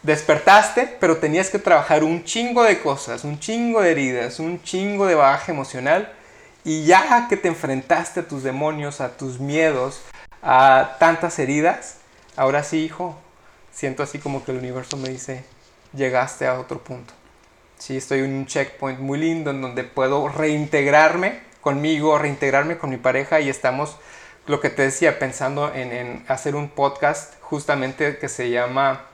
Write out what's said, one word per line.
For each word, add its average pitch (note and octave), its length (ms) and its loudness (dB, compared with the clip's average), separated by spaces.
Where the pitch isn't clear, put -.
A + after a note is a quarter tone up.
despertaste, F#3+ 960 4
pero E3 180 4
tenías E3 320 0
que G3+ 100 -4
trabajar D#3 440 4
un E3+ 200 -2
chingo A#3+ 400 0
de G#3+ 160 4
cosas, C3+ 440 -4
un D3 160 -8
chingo A#3 420 -2
de E3+ 100 4
heridas, B2+ 480 -2
un E3+ 220 -6
chingo G3 460 -2
de F3 80 2
bagaje C#3 360 4
emocional, C#3+ 640 -2
y D#3 220 -4
ya F#3+ 440 6
que F#3+ 80 0
te F#3 100 -4
enfrentaste E3 720 -2
a - 60 -12
tus C3+ 160 -10
demonios, C#3+ 580 -4
a B2+ 160 -8
tus B2+ 220 -10
miedos, C#3 640 0
a C3 580 6
tantas E3 380 4
heridas, D3+ 600 -2
ahora C#3 280 0
sí, D#3+ 220 -2
hijo, D#3+ 300 -10
siento C#3 320 -6
así C#3 140 -8
como C#3 260 -8
que C3+ 80 -8
el B2+ 60 -4
universo B2+ 400 -8
me C3 120 -8
dice, C3 340 -10
"Llegaste C3 540 -2
a B2+ 120 -2
otro C3+ 200 -12
punto". B2 340 -16
Sí, C3+ 200 -10
estoy C3+ 220 -2
en C3+ 140 -2
un C3+ 140 -4
checkpoint C3+ 520 -4
muy C3+ 200 -4
lindo D#3+ 320 -2
en C3+ 100 -6
donde B2+ 220 -6
puedo C#3 440 0
reintegrarme D3+ 1120 2
conmigo, D3+ 560 2
reintegrarme D3 640 0
con D3 100 -6
mi C3 80 -6
pareja, C3+ 440 0
y C#3 80 -2
estamos, C3+ 480 -4
lo D3 120 0
que C#3+ 120 0
te D3 100 -2
decía, C3+ 380 2
pensando C#3+ 540 -4
en, B2+ 180 -8
en A#2+ 360 -10
hacer C#3 280 -2
un D3 140 -6
podcast C#3+ 720 -2
justamente C#3+ 760 -4
que C#3 120 -8
se B2 200 -6
llama C3 640 -2